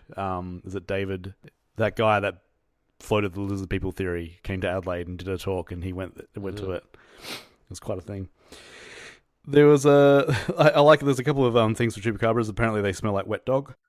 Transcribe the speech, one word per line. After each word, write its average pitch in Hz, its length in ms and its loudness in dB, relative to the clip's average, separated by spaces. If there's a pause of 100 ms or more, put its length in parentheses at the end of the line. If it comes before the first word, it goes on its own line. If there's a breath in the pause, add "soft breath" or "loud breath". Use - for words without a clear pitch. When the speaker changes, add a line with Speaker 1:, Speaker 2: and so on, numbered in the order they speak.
(160)
Speaker 1:
Um, 92 500 -8
is 95 80 -12
it 95 120 -10
David? 98 480 -8 (420)
That 107 180 -2
guy 110 260 2
that 98 180 -4 (600)
floated 104 360 -2
the 98 60 -8
lizard 98 300 -6
people 92 220 -4
theory 87 500 -8
came 95 200 -6
to 95 60 -2
Adelaide 90 400 -6
and 90 100 -10
did 87 100 -12
a 95 100 -4
talk, 92 340 -6
and 87 120 -10
he 92 80 -8
went, 92 280 -12 (160)
went 98 220 -10
to 101 140 -10
Speaker 2:
Ugh. 87 40 -6
Speaker 1:
it. - 80 -12 (100)
It - 760 -20
was 95 100 -14
quite 98 180 -8
a 90 40 -14
thing. 98 260 -10 (1160 loud breath)
There 147 200 6
was 147 200 6
a, 143 500 6 (100)
<laughs> - 120 -4
I, 151 120 8
I 147 100 4
like, 151 200 8
there's 139 200 0
a 123 40 -4
couple 139 220 2
of, 120 100 2
um, 113 180 4
things 117 220 -2
for - 40 -14
chupacabras. 113 480 0
Apparently 107 340 -2
they 101 100 0
smell 104 200 -4
like 98 140 -2
wet 101 200 -6
dog. 135 280 -2 (140)